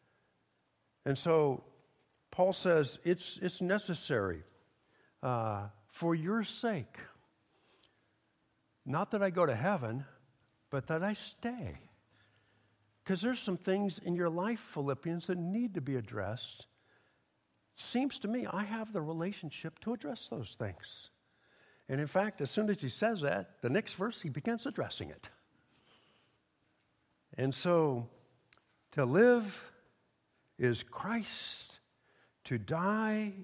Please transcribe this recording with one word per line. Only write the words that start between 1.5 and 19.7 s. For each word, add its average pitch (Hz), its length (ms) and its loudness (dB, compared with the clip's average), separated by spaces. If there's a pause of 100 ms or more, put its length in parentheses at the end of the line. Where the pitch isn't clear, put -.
Paul 185 240 4
says, 160 500 4
"It's, 180 360 0
it's 180 220 -2
necessary, 147 840 0 (800)
uh, 110 460 0 (180)
for 170 260 0
your 185 300 0
sake, - 560 -4 (1900)
not 165 240 0
that 202 140 2
I 190 80 4
go 170 160 6
to 123 80 2
heaven, 135 500 0 (640)
but 139 160 -2
that 160 180 0
I 208 100 0
stay." 202 760 -8 (1160)
'Cause 185 160 0
there's 233 180 0
some 180 180 -2
things 190 400 0
in 175 160 -2
your 175 160 2
life, 196 300 0
Philippians, 156 680 -2
that 180 120 0
need 196 340 -2
to 170 80 -2
be 135 140 -2
addressed. 110 720 -6 (1080)
Seems - 440 0
to 202 80 -4
me 233 180 -2
I 196 200 -2
have 220 280 -4
the 180 80 0
relationship 165 800 -4